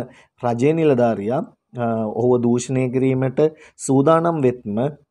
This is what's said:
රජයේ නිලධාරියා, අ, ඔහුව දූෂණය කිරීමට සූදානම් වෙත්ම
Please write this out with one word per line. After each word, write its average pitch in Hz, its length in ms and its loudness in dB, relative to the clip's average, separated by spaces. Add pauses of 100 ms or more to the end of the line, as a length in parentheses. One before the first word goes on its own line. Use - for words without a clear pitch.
(420)
රජයේ 123 320 0
නිලධාරියා, 120 680 2 (340)
අ, 120 120 -6 (240)
ඔහුව 123 300 0
දූෂණය 123 500 0
කිරීමට 131 500 -2 (340)
සූදානම් 160 680 2
වෙත්ම 123 360 -2 (340)